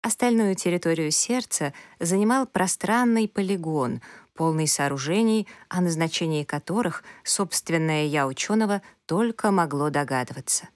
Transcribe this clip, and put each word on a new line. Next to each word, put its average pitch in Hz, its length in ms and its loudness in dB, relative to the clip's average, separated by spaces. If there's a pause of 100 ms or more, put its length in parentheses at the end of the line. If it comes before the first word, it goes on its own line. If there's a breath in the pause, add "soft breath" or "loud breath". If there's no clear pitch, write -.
Остальную 226 540 2
территорию 165 540 0
сердца 160 640 -2 (280 loud breath)
занимал 214 440 2
пространный 220 840 2
полигон, 160 720 -2 (320 loud breath)
полный 160 340 0
сооружений, 170 800 0 (220 loud breath)
о 180 100 -2
назначении 160 640 0
которых 165 580 -4 (220 loud breath)
собственное 160 840 0
«я» 143 200 0
ученого 208 540 0 (240 loud breath)
только 220 460 0
могло 147 380 2
догадываться. 135 880 -2